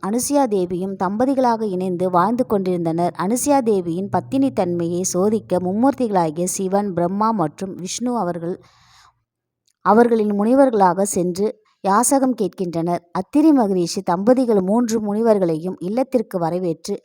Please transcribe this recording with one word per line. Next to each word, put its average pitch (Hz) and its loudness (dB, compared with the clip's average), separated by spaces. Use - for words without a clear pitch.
அனுசுயா 254 0
தேவியும் 190 -2
தம்பதிகளாக 233 0
இணைந்து 185 -2
வாழ்ந்து 214 2
கொண்டிருந்தனர். 175 -2
அனுசுயா 247 0
தேவியின் 190 -2
பத்தினி 269 0
தன்மையை 175 -2
சோதிக்க 185 0
மும்மூர்த்திகளாகிய 185 0
சிவன், 196 -2
பிரம்மா 190 0
மற்றும் 190 -4
விஷ்ணு 240 -6
அவர்கள், 175 -4
அவர்களின் 220 4
முனிவர்களாக 214 4
சென்று 185 -2
யாசகம் 247 2
கேட்கின்றனர். 175 -4
அத்திரி 294 2
மகரிஷி 196 2
தம்பதிகள் 214 2
மூன்று 220 0
முனிவர்களையும் 202 0
இல்லத்திற்கு 220 -2
வரவேற்று 170 -4